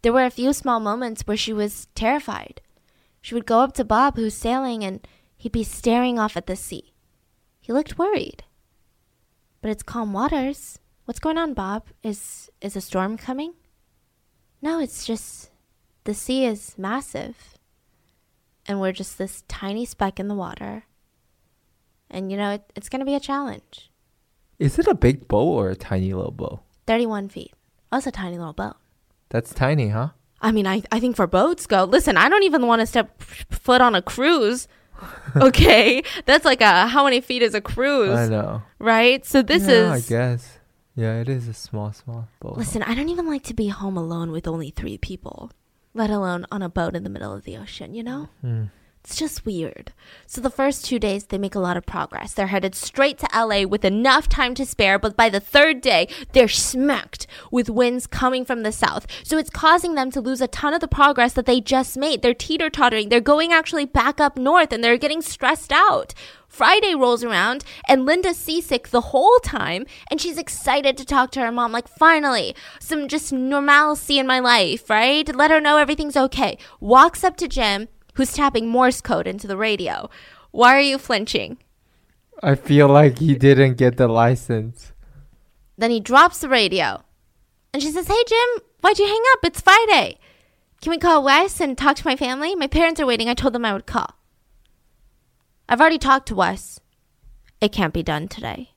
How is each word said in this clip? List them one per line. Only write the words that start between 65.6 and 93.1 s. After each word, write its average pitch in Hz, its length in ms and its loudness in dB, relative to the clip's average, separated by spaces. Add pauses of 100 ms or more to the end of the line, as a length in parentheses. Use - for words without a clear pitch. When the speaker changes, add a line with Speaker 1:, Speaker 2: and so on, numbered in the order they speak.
Speaker 1:
out. 330 420 2 (360)
Friday 392 440 2
rolls 247 300 2
around, 233 400 -2 (240)
and 262 180 4
Linda's 349 320 0
seasick 311 520 -6
the 240 120 2 (140)
whole 403 240 6
time, 220 460 -4 (260)
and 311 80 -4
she's 330 180 -6
excited 269 600 -2
to 269 80 -16
talk 262 260 0
to 269 80 -8
her 233 120 -2
mom. 240 200 -2
Like, 240 160 -6
"Finally, 285 680 2 (260)
some 302 260 -6
just 294 240 -6
normalcy 285 880 0
in 262 80 -2
my 262 120 2
life, 233 500 0
right? 247 440 0
Let 294 180 2
her 311 100 4
know 302 160 4
everything's 294 400 0
okay." 262 400 -2 (240)
Walks 262 420 6
up 370 140 0
to 339 100 -6
Jim, 214 400 -2 (300)
who's 262 160 -2
tapping 269 340 0
Morse 254 320 2
code 175 280 -4
into 196 200 -10
the 196 80 -6
radio. 196 540 -4 (420)
Why 240 240 8
are 277 60 6
you 277 160 0
flinching? 226 600 -4 (840)
Speaker 2:
I 139 120 4
feel 143 320 6
like 139 320 8
he 147 160 2
didn't 131 420 6
get 123 200 4
the 127 100 4
license. 117 840 0 (840)
Speaker 1:
Then 226 140 0
he 233 80 0
drops 277 400 6
the 294 100 -6
radio. 185 540 0 (720)
And 277 80 -4
she 302 100 -4
says, 349 160 -6
"Hey, 453 200 2
Jim, 480 360 0 (180)
why'd 392 180 4
you 403 80 4
hang 440 240 0
up? 466 120 6
It's - 180 -2
Friday. 403 580 6 (640)
Can 311 100 -4
we 339 60 -2
call 320 260 4
Wes 302 380 4
and 277 160 -2
talk 285 180 2
to - 120 -6
my 262 80 2
family? 285 400 -4
My 302 120 -4
parents 330 320 0
are 302 60 0
waiting. 233 240 0